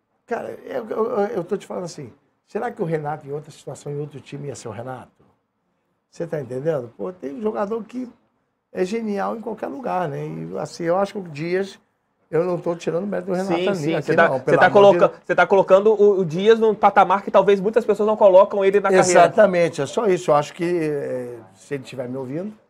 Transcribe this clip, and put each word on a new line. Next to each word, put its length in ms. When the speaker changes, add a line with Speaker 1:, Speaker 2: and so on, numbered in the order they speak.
Speaker 1:
Cara, 260
eu, 240
eu, 160
eu, 220
eu 160
tô 120
te 100
falando 200
assim, 260
será 260
que 100
o 40
Renato, 420
em 40
outra 200
situação, 400
em 80
outro 200
time, 300
ia 60
ser 120
o 40
Renato? 400
Você 180
tá 140
entendendo? 560
Pô, 160
tem 220
um 60
jogador 420
que 260
é 100
genial 540
em 40
qualquer 260
lugar, 420
né? 180
E, 300
assim, 260
eu 140
acho 160
que 60
o 100
Dias... 500
Eu 140
não 160
tô 160
tirando 300
o 20
mérito 240
do 60
Renato 180
Speaker 2:
Sim, 140
Speaker 1:
ali, 80
Speaker 2:
sim. 180
Speaker 1:
aqui 120
Speaker 2:
Você 80
tá, 120
Speaker 1:
não, 120
Speaker 2:
você 40
Speaker 1:
pelo 160
Speaker 2:
tá 60
Speaker 1:
amor 280
de 60
Speaker 2:
coloca-, 260
você 100
tá 120
colocando 460
o, 260
o 60
Dias 340
num 160
patamar 480
que 80
talvez 300
muitas 240
pessoas 220
não 100
colocam 480
ele 160
na 80
carreira. 200
Speaker 1:
Exatamente, 720
é 40
só 220
isso. 240
Eu 40
acho 180
que, 120
é, 720
se 200
ele 80
estiver 260
me 80
ouvindo 360